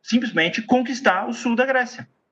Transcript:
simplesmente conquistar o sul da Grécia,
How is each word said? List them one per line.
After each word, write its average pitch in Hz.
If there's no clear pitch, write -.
simplesmente 226
conquistar 233
o 233
sul 233
da 254
Grécia, 254